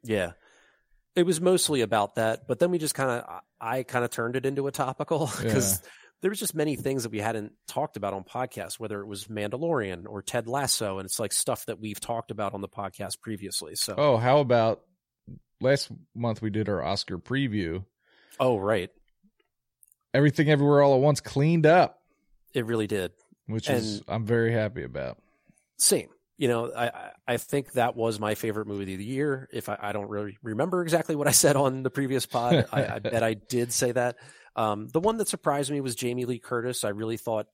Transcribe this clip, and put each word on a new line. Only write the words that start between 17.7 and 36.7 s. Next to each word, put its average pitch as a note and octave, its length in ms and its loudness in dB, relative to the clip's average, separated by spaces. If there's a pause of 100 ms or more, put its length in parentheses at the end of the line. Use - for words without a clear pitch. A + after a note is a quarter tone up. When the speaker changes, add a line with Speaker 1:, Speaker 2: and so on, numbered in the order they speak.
Speaker 1:
Oh, B2+ 200 4
right. G2 320 0 (1200)
Speaker 2:
Everything D3 360 4
Everywhere C#3+ 320 6
All C#3 140 8
at B2+ 60 6
Once C#3+ 180 4
cleaned D#3 460 2
up. E3 360 6 (520)
Speaker 1:
It A#2+ 120 -2
really A2 220 0
did. F#2 240 -2 (340)
Speaker 2:
Which A2 240 -4
is, A2 280 0
Speaker 1:
And - 100 -12
Speaker 2:
I'm A2+ 180 -2
very A#2 260 2
happy G#2+ 320 -2
about. B1+ 340 -8 (600)
Speaker 1:
Same. C#3 320 2 (280)
You C3+ 100 0
know, A#2+ 240 0
I, A#2+ 160 -2
I, - 240 -10 (180)
I A#2+ 80 0
think - 360 -4
that A#2+ 220 2
was A2+ 240 0
my G#2+ 160 -2
favorite G#2+ 320 -4
movie G2 260 -6
of F#2 60 -8
the G#2 60 -10
year. C3+ 460 -4
If G#2+ 180 -8
I, G2+ 100 -4
I G2+ 120 -6
don't G2+ 180 -4
really G#2 340 -6
remember D#3 400 -2
exactly E3 320 0
what C#3+ 120 0
I C#3+ 40 4
said C#3+ 240 6
on C3 280 2
the B2+ 60 0
previous C3 360 0
pod, B2 440 2
Speaker 2:
<laughs> - 20 -6
Speaker 1:
I, A2+ 240 0
I A2 40 -6
bet A2+ 240 0
I A2 100 2
did A#2+ 400 -2
say B2 180 2
that. A#2+ 260 0 (380)
Um, G#2+ 340 0
the D#3+ 100 0
one A3 180 0
that G#3+ 100 -2
surprised C#3+ 440 0
me C#3+ 100 -2
was B2+ 140 -2
Jamie B2 300 -2
Lee A#2+ 140 -4
Curtis. A#2+ 440 -4